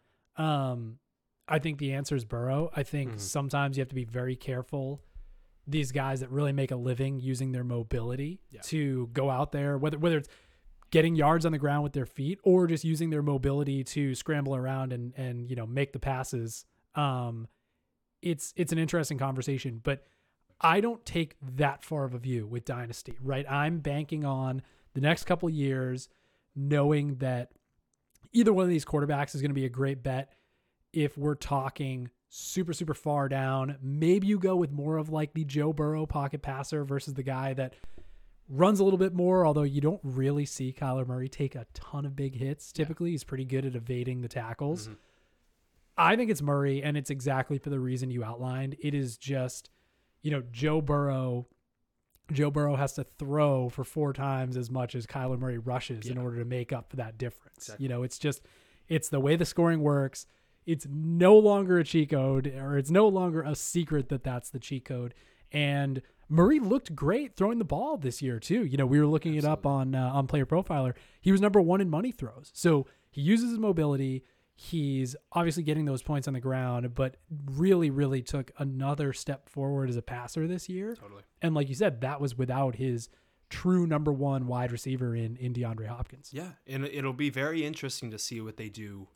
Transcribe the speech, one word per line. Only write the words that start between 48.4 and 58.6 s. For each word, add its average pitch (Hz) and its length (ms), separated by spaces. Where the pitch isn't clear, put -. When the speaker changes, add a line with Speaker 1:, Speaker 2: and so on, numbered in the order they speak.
Speaker 1:
It 147 140
is 131 240
just, 131 520
you 151 80
know, 139 220
Joe 151 300
Burrow, 135 640
Joe 147 200
Burrow 147 240
has 135 180
to 143 120
throw 139 520
for 131 140
four 147 300
times 131 440
as 120 120
much 127 240
as 120 140
Kyler 127 320
Murray 127 180
rushes 120 500
in 123 100
Speaker 2:
Yeah. 127 40
Speaker 1:
order 120 180
to 117 60
make 123 280
up 120 160
for 127 80
that 110 200
difference. - 480
Speaker 2:
Exactly. 117 180
Speaker 1:
You 131 60
know, 123 140
it's - 160
just, 147 220